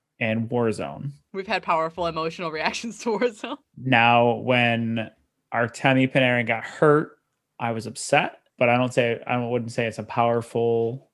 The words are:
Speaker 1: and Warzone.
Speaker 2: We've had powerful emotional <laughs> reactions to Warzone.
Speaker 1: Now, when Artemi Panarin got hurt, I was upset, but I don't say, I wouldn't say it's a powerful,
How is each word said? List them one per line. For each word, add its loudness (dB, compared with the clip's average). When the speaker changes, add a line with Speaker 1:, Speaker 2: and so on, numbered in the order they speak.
Speaker 1:
and -2
Warzone. -2
Speaker 2:
We've -10
had -4
powerful -2
emotional -4
<laughs> -8
reactions -4
to -2
Warzone. -4
Speaker 1:
Now, 4
when 0
Artemi 2
Panarin 2
got -4
hurt, 2
I -2
was -6
upset, -2
but 2
I 4
don't 0
say, 0
I -2
wouldn't -4
say -2
it's -6
a -8
powerful, -2